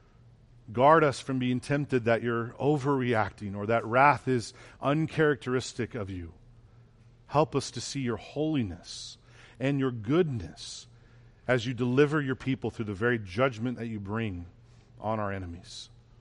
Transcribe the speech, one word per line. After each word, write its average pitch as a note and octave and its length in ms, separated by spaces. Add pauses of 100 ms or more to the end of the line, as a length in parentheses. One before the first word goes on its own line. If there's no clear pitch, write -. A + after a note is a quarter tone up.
(720)
Guard D3 320
us C#3 160
from C3 200
being B2 200
tempted C3 460
that A2+ 180
you're A#2 360
overreacting B2 960
or G#2 120
that A2+ 180
wrath B2+ 420
is B2 260 (280)
uncharacteristic C#3 1120
of G2+ 140
you. F2 240 (920)
Help - 280
us - 160
to A#2+ 100
see - 180
your A#2+ 180
holiness C3+ 1000 (420)
and C#3 200
your C3+ 120
goodness A#2+ 960 (600)
as A#2+ 180
you C3 80
deliver C3+ 480
your C3 140
people C3 340
through A2+ 160
the G#2 80
very A#2 260
judgment A2+ 580
that A2+ 100
you A2+ 120
bring G2 460 (540)
on A2 200
our G2+ 120
enemies. F2+ 580 (320)